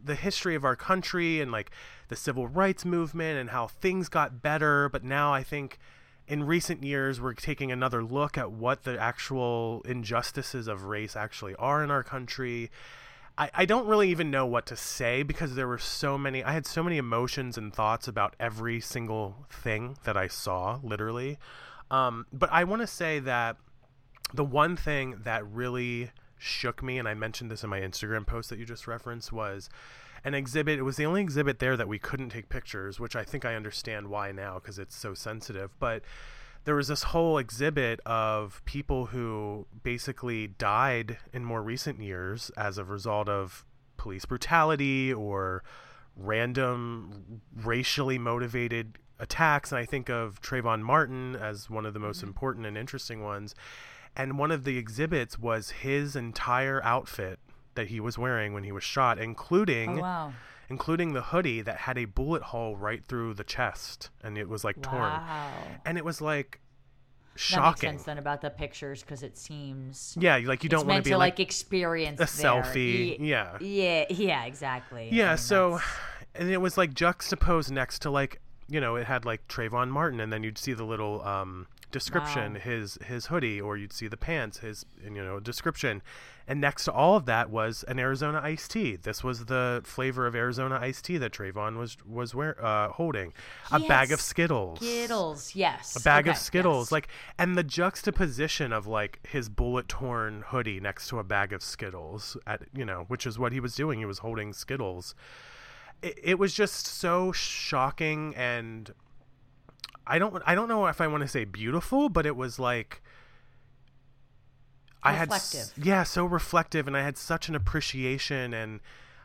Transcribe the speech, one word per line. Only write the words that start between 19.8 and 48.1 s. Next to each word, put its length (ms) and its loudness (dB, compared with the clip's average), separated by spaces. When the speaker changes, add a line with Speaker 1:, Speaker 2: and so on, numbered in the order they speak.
Speaker 1:
that 100 0
I 120 2
saw, 560 -2
literally. 540 -4
Um, 400 2
but 200 0
I 120 6
wanna 240 -2
say 320 -2
that 380 0
the 80 2
one 320 4
thing 480 -2
that 240 -2
really 640 -2
shook 460 -4
me, 140 -2
and 100 -2
I 60 0
mentioned 380 -6
this 120 -8
in 60 -4
my 120 -2
Instagram 440 -4
post 240 -4
that 100 -10
you 60 -8
just 220 -12
referenced, 440 -8
was 380 -6
an 100 -2
exhibit. 460 2
It 40 0
was 140 0
the 80 2
only 160 4
exhibit 380 2
there 180 4
that 100 0
we 120 -2
couldn't 300 -6
take 200 -10
pictures, 500 -6
which 160 -6
I 80 -2
think 220 -6
I 100 -2
understand 540 -6
why 220 -4
now 280 -6
'cause 200 -12
it's 160 -12
so 180 -8
sensitive. 640 -8
But 240 0
there 100 4
was 120 2
this 160 -2
whole 340 4
exhibit 680 0
of 600 0
people 420 -2
who 600 -4
basically 640 -4
died 720 2
in 100 -6
more 180 -2
recent 380 -4
years 520 -6
as 260 -4
a 80 -6
result 440 -2
of 360 -4
police 280 -6
brutality 880 2
or 480 -2
random 1300 -2
racially 640 2